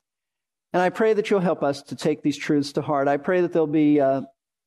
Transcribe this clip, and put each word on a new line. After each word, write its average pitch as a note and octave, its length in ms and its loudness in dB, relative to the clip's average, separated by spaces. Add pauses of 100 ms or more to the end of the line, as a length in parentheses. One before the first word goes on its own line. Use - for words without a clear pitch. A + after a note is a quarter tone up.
(720)
And F3+ 100 0
I F3+ 80 2
pray A3 240 2
that G#3 160 -2
you'll G3+ 100 2
help E3 240 0
us C#3+ 200 -2
to - 120 -14
take D3+ 260 -2
these D3 160 -2
truths C#3+ 360 -2
to D#3 80 -4
heart. C#3+ 260 -2
I C#3+ 100 2
pray F3+ 240 0
that F3 120 -2
there'll E3 120 0
be, D3 360 2
uh, C3+ 200 2 (440)